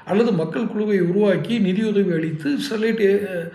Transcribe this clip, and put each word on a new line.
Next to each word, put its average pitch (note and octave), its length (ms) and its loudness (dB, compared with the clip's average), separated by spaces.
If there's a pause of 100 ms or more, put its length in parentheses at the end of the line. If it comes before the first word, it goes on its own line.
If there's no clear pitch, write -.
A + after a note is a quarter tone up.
அல்லது A3 260 2
மக்கள் F3 360 -2
குழுவை G#3 340 0
உருவாக்கி F#3+ 580 2
நிதியுதவி G3 520 2
அளித்து D#3+ 460 -2
ஸ்டெர்லைட், A3 440 -2
அஹ், G3 540 0